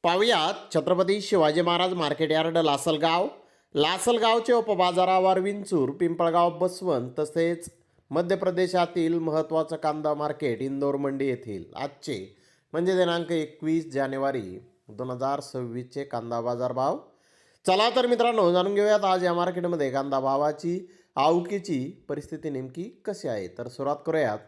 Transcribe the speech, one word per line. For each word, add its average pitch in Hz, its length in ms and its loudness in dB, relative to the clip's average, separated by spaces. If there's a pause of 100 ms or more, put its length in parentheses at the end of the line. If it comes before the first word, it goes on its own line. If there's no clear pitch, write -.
पाहूयात 185 560 2 (140)
छत्रपती 180 460 2
शिवाजी 170 420 4
महाराज 175 300 2
मार्केट 156 400 -2
यार्ड 160 260 2
लासलगाव, 160 680 2 (480)
लासलगावचे 226 760 2
उपबाजारावर 185 880 4
विंचूर, 190 520 0
पिंपळगाव, 170 680 2
बसवंत 175 600 -2
तसेच 165 500 -2 (420)
मध्य 175 260 0
प्रदेशातील 175 840 0
महत्त्वाचं 160 580 -2
कांदा 151 380 -2
मार्केट 147 480 -4
इंदोर 139 340 -2
मंडी 139 300 -2
येथील 120 380 -6 (100)
आजचे 135 420 -8 (560)
म्हणजे 175 240 0
दिनांक 170 360 0
एकवीस 160 600 -2
जानेवारी 135 680 -4 (300)
दोन 127 220 -10
हजार 135 300 -4
सव्वीसचे 127 640 -10
कांदा 117 360 -6
बाजार 123 320 -4
भाव. 139 260 -2 (680)
चला 202 300 4
तर 247 100 2
मित्रांनो, 233 460 4
जाणून 185 220 2
घेऊयात 208 300 4
आज 185 200 2
या 175 100 2
मार्केटमध्ये 175 560 0
कांदा 135 300 0
भावाची, 151 580 0 (380)
आवकीची 175 640 0 (300)
परिस्थिती 147 420 -8
नेमकी 135 380 -8 (160)
कशी 185 240 -8
आहे. 104 200 -4
तर 120 200 -12
सुरुवात 143 380 -4
करूयात 139 420 0